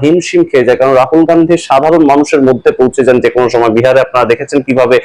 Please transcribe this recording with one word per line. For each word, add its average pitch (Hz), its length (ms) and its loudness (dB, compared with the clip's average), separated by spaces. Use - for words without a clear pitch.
হিমশিম 170 420 0
খেয়ে 131 220 0
যায়, 120 140 0
কারণ 135 140 0
রাহুল 131 300 2
গান্ধী 165 320 2
সাধারণ 160 480 0
মানুষের 143 380 0
মধ্যে 123 300 0
পৌঁছে 127 320 -2
যান 123 160 2
যে 117 100 0
কোনো 123 180 0
সময়। 117 280 0
বিহারে 131 240 2
আপনারা 123 240 -2
দেখেছেন 135 380 -4
কিভাবে 127 420 0